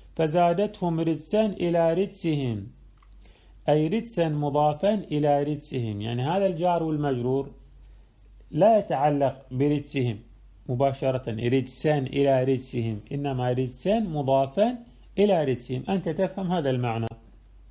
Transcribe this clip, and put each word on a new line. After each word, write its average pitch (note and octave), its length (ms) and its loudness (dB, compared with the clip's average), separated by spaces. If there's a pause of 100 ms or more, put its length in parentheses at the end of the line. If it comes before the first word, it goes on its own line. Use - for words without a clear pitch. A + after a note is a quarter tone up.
(160)
"فزادتهم F3 840 2
رجسا E3 460 0
إلى E3+ 480 2
رجسهم"، C#3+ 760 -2 (1000)
أي D3+ 180 4
رجسا F3+ 420 -2
مضافا D3 640 2
إلى D3 500 0
رجسهم، A#2+ 580 -4
يعني A#2 200 -4
هذا F3+ 240 0
الجار F3 380 0
والمجرور C#3 680 -2 (1000)
لا G#3 280 6
يتعلق C#3+ 720 0
برجسهم C3 680 0 (500)
مباشرة، C3 600 0
رجسا C3 680 0
إلى C3+ 460 2
رجسهم، A#2 560 -2 (120)
إنما C3+ 400 -4
رجسا C3 480 -2
مضافا D3+ 800 0 (420)
إلى F#3+ 240 4
رجسهم. C3 460 -4
أنت F#3 200 -2
تفهم F#3 420 -2
هذا D#3+ 180 0
المعنى. A#2 380 -2 (640)